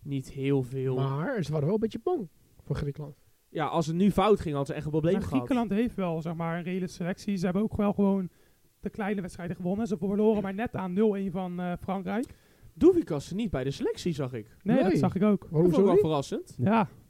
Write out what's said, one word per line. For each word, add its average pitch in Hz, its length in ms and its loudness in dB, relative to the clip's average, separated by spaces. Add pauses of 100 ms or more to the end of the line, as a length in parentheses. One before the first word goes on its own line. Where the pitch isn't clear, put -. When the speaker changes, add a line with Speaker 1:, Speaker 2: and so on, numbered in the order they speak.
Speaker 1:
niet 139 280 -8
heel 139 320 0
veel. 131 340 -4
Speaker 2:
Maar 143 480 -2
ze 139 60 -10
waren 151 160 -2
wel 185 80 0
een 220 60 0
beetje 226 220 -4
bang 311 260 -2 (340)
voor 143 140 -4
Griekenland. 147 400 -8 (320)
Speaker 1:
Ja, 151 180 -4
als 160 200 0
het 160 100 -2
nu 196 140 6
fout 202 300 4
ging, 151 140 -4
hadden 139 120 0
ze 147 80 -6
echt 147 100 -8
een 151 60 -8
probleem 160 220 2
Speaker 3:
Maar 214 100 0
Speaker 1:
gehad. - 140 -2
Speaker 3:
Griekenland 247 340 0
heeft 214 240 -2
wel, 170 280 -4
zeg 165 120 -6
maar, 165 240 -4
een 175 60 -8
redelijke 180 300 -6
selectie. 190 420 -4
Ze 165 80 -2
hebben 190 180 0
ook 220 140 -4
wel 208 160 2
gewoon 196 380 2 (500)
de 202 100 -8
kleine 202 300 -4
wedstrijden 175 360 -8
gewonnen. 196 300 -2
Ze 185 100 -2
verloren 208 460 2
maar 196 120 -4
net 226 220 -6
aan 185 160 -4
nul 202 240 4
één 196 160 -4
van, 180 280 -6
eh, 180 200 -4
Frankrijk. 196 460 -4 (500)
Speaker 1:
Douvikas 302 560 4
niet 208 180 -4
bij 131 140 -2
de 139 60 -2
selectie, 220 420 -4
zag 131 200 -4
ik. 113 300 -12
Speaker 3:
Nee, 220 140 4
dat 311 100 6
Speaker 2:
Nee. 349 100 4
Speaker 3:
zag - 180 2
ik 185 80 0
ook. 208 280 4
Speaker 2:
Waarom 170 200 4
Speaker 1:
Dat 165 40 2
vond - 0 -
ik - 40 6
Speaker 2:
zo 196 60 8
Speaker 1:
wel 190 80 6
Speaker 2:
niet? 190 80 6
Speaker 1:
verrassend. 160 580 -2
Speaker 3:
Ja. 202 300 2 (220)